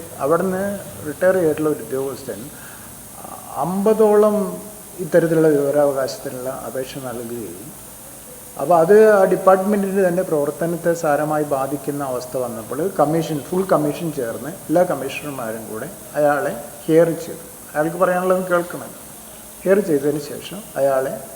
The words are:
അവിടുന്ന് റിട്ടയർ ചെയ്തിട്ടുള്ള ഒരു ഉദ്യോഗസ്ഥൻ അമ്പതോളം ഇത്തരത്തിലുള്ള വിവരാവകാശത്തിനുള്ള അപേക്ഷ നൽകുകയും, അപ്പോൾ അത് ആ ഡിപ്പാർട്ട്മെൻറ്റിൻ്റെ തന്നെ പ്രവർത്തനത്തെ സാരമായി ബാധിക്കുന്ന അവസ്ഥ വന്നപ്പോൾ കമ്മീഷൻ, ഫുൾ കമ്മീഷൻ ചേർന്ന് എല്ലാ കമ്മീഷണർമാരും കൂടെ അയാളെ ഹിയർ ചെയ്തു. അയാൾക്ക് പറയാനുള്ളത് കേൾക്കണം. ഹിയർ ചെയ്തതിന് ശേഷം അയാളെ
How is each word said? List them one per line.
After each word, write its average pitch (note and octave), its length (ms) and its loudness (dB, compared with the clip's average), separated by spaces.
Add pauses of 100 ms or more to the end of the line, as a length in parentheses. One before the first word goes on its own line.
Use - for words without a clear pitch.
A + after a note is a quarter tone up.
(240)
അവിടുന്ന് F#3 400 2 (420)
റിട്ടയർ F3+ 320 2
ചെയ്തിട്ടുള്ള D#3 360 2
ഒരു B2 120 -10
ഉദ്യോഗസ്ഥൻ B2+ 520 -6 (1300)
അമ്പതോളം G#3 720 4 (680)
ഇത്തരത്തിലുള്ള D#3+ 440 4
വിവരാവകാശത്തിനുള്ള C#3 1000 0 (160)
അപേക്ഷ C3 260 -6 (140)
നൽകുകയും, A2+ 600 -10 (920)
അപ്പോൾ D3+ 220 4
അത് F3+ 120 6 (220)
ആ - 20 6 (140)
ഡിപ്പാർട്ട്മെൻറ്റിൻ്റെ G3 720 4
തന്നെ F3 240 2
പ്രവർത്തനത്തെ E3 720 0
സാരമായി D3+ 440 0 (100)
ബാധിക്കുന്ന C#3+ 500 -4
അവസ്ഥ B2+ 300 -6 (100)
വന്നപ്പോൾ A#2 340 -8 (220)
കമ്മീഷൻ, D#3+ 380 2 (100)
ഫുൾ F#3 240 0
കമ്മീഷൻ D3+ 360 0 (100)
ചേർന്ന് A#2 320 -6 (180)
എല്ലാ E3 220 4
കമ്മീഷണർമാരും C3 800 -6
കൂടെ A2+ 180 -8 (300)
അയാളെ D3 340 2 (340)
ഹിയർ E3 220 6 (160)
ചെയ്തു. - 200 -12 (280)
അയാൾക്ക് E3 300 -2
പറയാനുള്ളത് F#3 480 2
കേൾക്കണം. E3+ 420 -4 (680)
ഹിയർ G3 260 4
ചെയ്തതിന് D3 420 0
ശേഷം B2 300 -10 (160)
അയാളെ C3+ 380 2 (220)